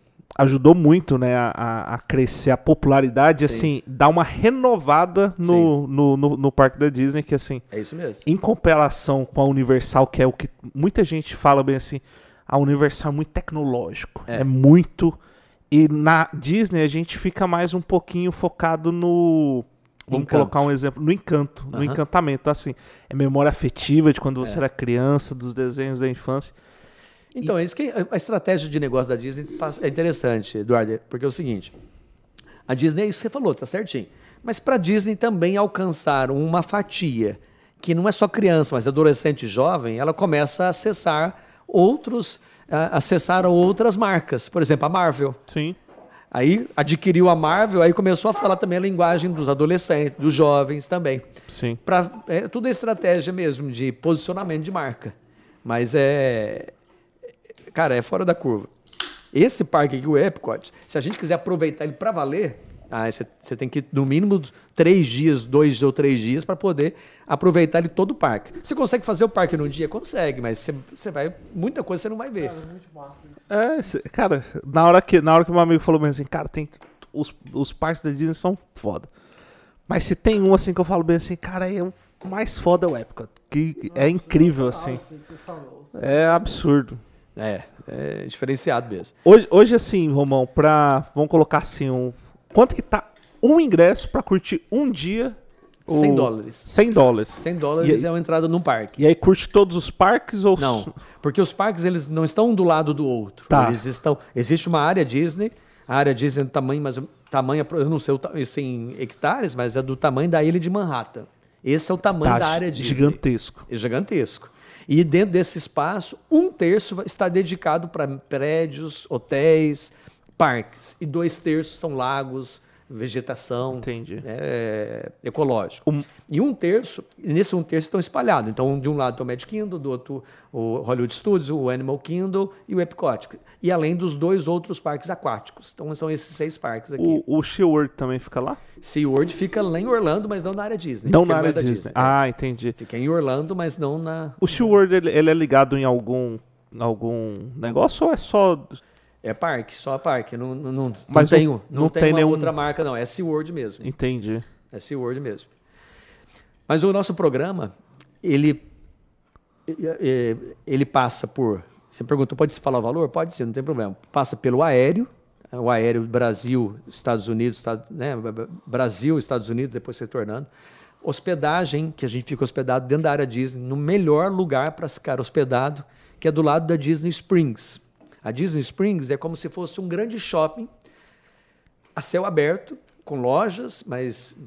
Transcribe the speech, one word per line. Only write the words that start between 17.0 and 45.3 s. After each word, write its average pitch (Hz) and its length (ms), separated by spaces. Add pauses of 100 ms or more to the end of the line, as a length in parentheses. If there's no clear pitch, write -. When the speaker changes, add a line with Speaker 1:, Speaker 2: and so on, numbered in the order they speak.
Speaker 1:
fica 190 280
mais 175 280
um 180 60
pouquinho 175 500
focado 165 640
no, 165 720 (420)
vamos 135 180
Speaker 2:
Encanto. 147 140 (120)
Speaker 1:
colocar 139 100
um 143 100
exemplo, 139 320
no 151 80
encanto, 151 580
no 139 100
Speaker 2:
Aham. 143 80
Speaker 1:
encantamento, 147 640
assim, 147 260 (360)
é 131 40
memória 139 360
afetiva 147 640
de - 80
quando 131 200
você 117 140
Speaker 2:
É. - 40
Speaker 1:
era 135 100
criança, 131 680
dos 123 180
desenhos 131 480
da 131 80
infância. 131 460 (840)
Speaker 2:
Então, 240 220
é 165 40
isso 269 140
que 294 140
a, 185 200
a 226 60
estratégia 180 540
de 147 100
negócio 127 300
da 123 40
Disney 135 300
passa, - 400
é 147 40
interessante, 135 680
Eduardo, 110 400 (120)
porque 127 160
é - 20
o - 20
seguinte, 123 420 (920)
a 127 80
Disney, 156 280
é 214 40
isso 208 120
que - 60
você 220 60
falou, 226 240
tá 127 120
certinho, 165 400 (360)
mas 226 160
pra 262 200
Disney 202 360
também 190 440
alcançar 160 720
uma 160 320
fatia, 143 760 (440)
que 170 120
não 180 140
é 202 40
só 208 140
criança, 170 480
mas 123 140
adolescente 147 560
e - 20
jovem, 120 540
ela 156 140
começa 156 500
a 185 60
acessar 170 720 (240)
outros, 226 720 (280)
a, 156 280
acessar 180 500
outras 185 480
marcas, 190 540
por 170 140
exemplo, 147 240
a - 20
Marvel. 143 460 (120)